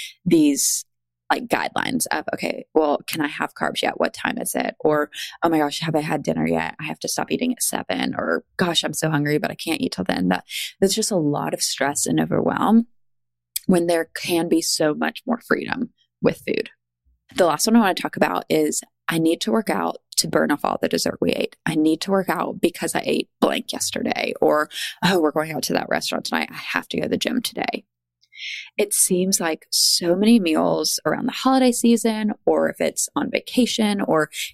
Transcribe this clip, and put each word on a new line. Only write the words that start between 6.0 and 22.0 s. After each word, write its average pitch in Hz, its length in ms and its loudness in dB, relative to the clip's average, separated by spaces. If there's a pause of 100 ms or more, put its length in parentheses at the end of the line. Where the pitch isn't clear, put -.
had 156 220 -4
dinner - 240 -2
yet? 82 320 -2
I 156 60 -10
have - 160 -10
to 170 80 -6
stop - 240 -4
eating - 180 -2
at - 140 -4
seven." - 520 -4
Or, - 280 -2 (120)
"Gosh, 170 280 0
I'm - 80 -4
so 160 180 -2
hungry, 147 280 0
but - 120 -2
I 160 60 -10
can't - 240 -6
eat - 100 -2
till - 140 -6
then." 87 240 0
That, - 160 0 (360)
that's 190 140 4
just 220 160 -2
a 214 60 0
lot 147 360 0
of 175 120 -2
stress - 420 -2
and 160 140 2
overwhelm - 640 2 (800)
when 175 220 4
there 165 260 2
can 170 340 0
be 165 140 2
so 151 320 0
much 156 320 -4
more - 140 -4
freedom - 520 -2 (300)
with - 240 0
food. - 240 -4 (640)
The 185 120 4
last 156 200 2
one 226 80 4
I 240 60 8
wanna 190 140 2
talk - 220 -6
about - 320 0
is 156 320 2 (280)
I 165 100 0
need 165 220 2
to 214 120 -2
work 220 160 0
out 90 280 -2 (220)
to - 100 -2
burn 156 240 2
off 143 120 0
all 50 160 -2
the - 80 0
dessert - 320 -2
we - 120 2
ate. - 240 -4 (100)
I 160 80 -2
need 156 280 2